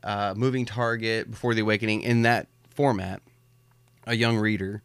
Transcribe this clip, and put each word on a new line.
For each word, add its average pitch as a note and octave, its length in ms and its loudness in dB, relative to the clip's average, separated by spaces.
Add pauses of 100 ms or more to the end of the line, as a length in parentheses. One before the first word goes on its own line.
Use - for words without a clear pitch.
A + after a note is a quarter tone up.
uh, G2+ 320 -2
Moving B2+ 300 0
Target, A2+ 640 -2
Before A#2 220 -2
the A2 80 2
Awakening, G#2+ 400 0
in A#2 220 2
that A#2 260 2 (200)
format, G2 520 -2 (840)
a A#2 100 -2
young A#2 220 4
reader G#2 480 0